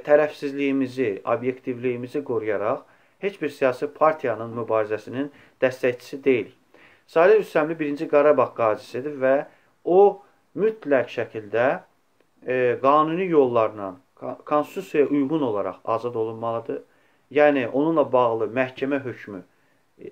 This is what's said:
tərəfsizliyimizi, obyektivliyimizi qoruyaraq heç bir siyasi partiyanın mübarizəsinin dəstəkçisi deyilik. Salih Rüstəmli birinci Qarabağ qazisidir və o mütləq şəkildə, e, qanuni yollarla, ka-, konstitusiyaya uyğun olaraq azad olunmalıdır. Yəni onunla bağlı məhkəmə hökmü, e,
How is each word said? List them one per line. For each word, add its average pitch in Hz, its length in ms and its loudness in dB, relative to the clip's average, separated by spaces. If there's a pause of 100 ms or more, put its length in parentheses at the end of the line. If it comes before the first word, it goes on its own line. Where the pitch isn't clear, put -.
tərəfsizliyimizi, 135 1200 0
obyektivliyimizi 123 1000 -4
qoruyaraq 110 580 -4 (400)
heç 196 200 -6
bir 151 60 -4
siyasi 131 380 -2
partiyanın 117 720 -2
mübarizəsinin 110 720 -4 (320)
dəstəkçisi 127 600 -2
deyilik. 117 320 0 (500)
Salih 196 320 4
Rüstəmli 165 400 -2
birinci 147 320 -6
Qarabağ 143 380 6 (100)
qazisidir 120 640 -2
və 131 140 4 (480)
o 196 340 6 (400)
mütləq 151 560 0
şəkildə, 110 540 -2 (760)
e, 123 400 0
qanuni 156 480 2
yollarla, 110 640 2 (240)
ka-, 127 260 -12
konstitusiyaya 151 640 0
uyğun 147 340 0
olaraq 101 420 -4
azad 113 300 -4
olunmalıdır. 113 680 -6 (480)
Yəni 143 400 2
onunla 143 420 0
bağlı 113 380 2
məhkəmə 131 560 -4
hökmü, 101 380 -12 (580)
e, - 100 -16